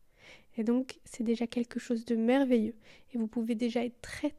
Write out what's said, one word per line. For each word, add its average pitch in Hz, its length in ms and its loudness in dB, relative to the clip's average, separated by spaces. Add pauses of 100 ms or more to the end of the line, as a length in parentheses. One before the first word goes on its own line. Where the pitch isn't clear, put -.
(580)
Et 220 80 -2
donc, 247 400 0
c'est - 180 -8
déjà 233 240 0
quelque 240 320 -4
chose 233 240 -2
de 233 140 0
merveilleux. 240 580 4 (380)
Et 247 40 -4
vous 226 100 0
pouvez 226 280 -2
déjà 233 300 -2
être 233 160 -8
très, - 380 -6